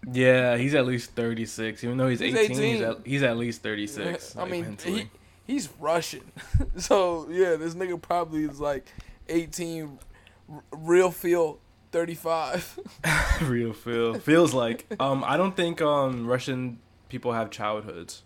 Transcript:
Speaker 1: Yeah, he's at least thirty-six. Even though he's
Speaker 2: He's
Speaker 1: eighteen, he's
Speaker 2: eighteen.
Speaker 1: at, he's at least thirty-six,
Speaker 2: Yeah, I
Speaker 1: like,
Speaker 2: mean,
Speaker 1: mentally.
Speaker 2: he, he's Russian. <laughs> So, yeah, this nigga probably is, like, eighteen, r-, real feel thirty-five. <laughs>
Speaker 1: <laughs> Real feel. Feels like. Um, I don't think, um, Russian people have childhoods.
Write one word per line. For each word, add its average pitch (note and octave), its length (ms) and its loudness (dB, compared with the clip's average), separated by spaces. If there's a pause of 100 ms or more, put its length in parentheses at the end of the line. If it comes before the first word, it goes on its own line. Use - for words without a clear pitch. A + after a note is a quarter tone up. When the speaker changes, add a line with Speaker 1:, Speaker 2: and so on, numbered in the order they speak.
(120)
Speaker 1:
Yeah, B2+ 440 6
he's C3+ 200 2
at C3 100 4
least B2 300 -4
thirty-six. A2+ 640 -4
Even A#2+ 140 -4
though C3 100 2
he's B2 140 0
Speaker 2:
He's A2 120 0
Speaker 1:
eighteen, G3+ 240 2
he's - 40 -2 (200)
Speaker 2:
eighteen. - 40 0
Speaker 1:
at, A2+ 200 -2
he's C#3 200 0
at A#2 120 2
least A#2 280 -4
thirty-six, G#2 720 -6
Speaker 2:
Yeah, - 40 -8
I F3 40 -2
Speaker 1:
like, F#3 80 -6
Speaker 2:
mean, F3 140 -4
Speaker 1:
mentally. F3+ 440 -6 (360)
Speaker 2:
he, A#3+ 80 -4
he's G#3+ 140 -4 (120)
Russian. D#3+ 500 -4 (220)
<laughs> - 240 2
So, F3+ 520 2
yeah, F3 280 2
this D#3+ 180 -4
nigga F3 260 -6
probably E3 440 -2
is, C#3+ 160 -6
like, C#3+ 260 -4 (420)
eighteen, E3 720 -4 (540)
r-, D3 180 -16
real E3+ 400 4
feel E3+ 480 2 (320)
thirty-five. E3 880 -2 (240)
<laughs> D#3 200 2
Speaker 1:
<laughs> - 200 2
Real A#2+ 300 0
feel. A#2 480 -2
Feels D3+ 340 6
like. A#2 320 0 (140)
Um, C3+ 260 0
I C3+ 100 2
don't F#3 200 2
think, E3+ 260 0
um, C3+ 460 2
Russian B2+ 500 -2 (300)
people - 240 -4
have A2+ 180 -2
childhoods. G#2 760 -8